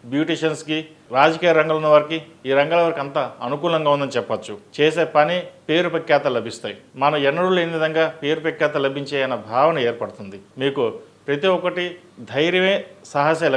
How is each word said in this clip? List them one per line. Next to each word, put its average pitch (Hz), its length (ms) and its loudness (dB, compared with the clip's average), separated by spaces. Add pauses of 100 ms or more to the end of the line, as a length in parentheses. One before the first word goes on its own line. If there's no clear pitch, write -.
(100)
బ్యూటీషియన్స్కి, 156 680 -2 (400)
రాజకీయ 160 360 6
రంగంలో 156 280 4
ఉన్న 156 140 0
వారికి, 151 240 4 (300)
ఈ - 100 -2
రంగాల 160 260 2
వారికి 156 160 -2
అంతా 139 220 -4 (240)
అనుకూలంగా 151 480 0
ఉందని 139 220 -2
చెప్పొచ్చు. 107 420 -4 (180)
చేసే 156 280 2 (120)
పని 160 200 4 (320)
పేరు 170 260 2
ప్రఖ్యాతలు 143 440 2
లభిస్తాయి. 107 380 -8 (260)
మనం 151 160 2 (100)
ఎన్నడూ 175 280 0
లేని 170 220 -2
విధంగా 160 260 0 (180)
పేరు 151 180 -2
ప్రఖ్యాతలు 151 460 -2
లభించే 139 400 -4
అన్న 127 80 -4 (160)
భావన 147 280 2 (100)
ఏర్పడుతుంది. 101 500 -8 (240)
మీకు 139 220 0 (420)
ప్రతి 147 300 -2
ఒక్కటి 180 280 -4 (480)
ధైర్యమే 180 520 0 (280)
సాహసే 156 440 2